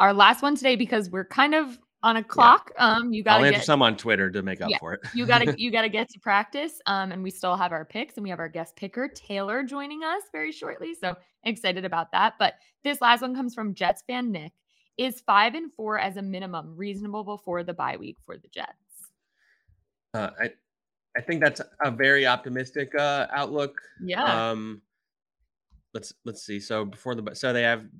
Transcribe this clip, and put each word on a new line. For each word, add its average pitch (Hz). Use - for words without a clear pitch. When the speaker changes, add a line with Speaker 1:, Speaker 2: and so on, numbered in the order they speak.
Speaker 1:
Our 196
last 208
one 285
today, 262
because 196
we're 185
kind 285
of 285
on 226
a 226
Speaker 2:
Yeah. 214
Speaker 1:
clock. 247
Um, 233
you 214
Speaker 2:
I'll 214
Speaker 1:
gotta 139
Speaker 2:
answer 202
Speaker 1:
get -
Speaker 2:
some 147
on 113
Twitter 98
to 95
make 95
up -
Speaker 1:
Yeah. -
Speaker 2:
for 82
it. -
Speaker 1:
You 240
Speaker 2:
<laughs> -
Speaker 1:
gotta, 240
you 233
gotta 220
get 214
to -
practice. 226
Um, 190
and 185
we 185
still 180
have 180
our 160
picks, -
and 208
we 196
have 175
our 165
guest 165
picker, 233
Taylor, 202
joining 285
us 339
very 311
shortly. 311
So 180
excited 190
about 170
that. 196
But -
this 285
last 240
one 254
comes 247
from 214
Jets 190
fan 247
Nick. 160
"Is 247
five 220
and 320
four 214
as 190
a 202
minimum 180
reasonable 202
before 190
the 175
bye 135
week 131
for -
the -
Jets?" -
Speaker 2:
Uh, 104
I, 117
I 123
think 160
that's 143
a 139
very 135
optimistic, 127
uh, 143
outlook. 143
Speaker 1:
Yeah. 180
Speaker 2:
Um, 110
let's, 104
let's 110
see. 101
So 110
before 104
the, 107
so 127
they 120
have 117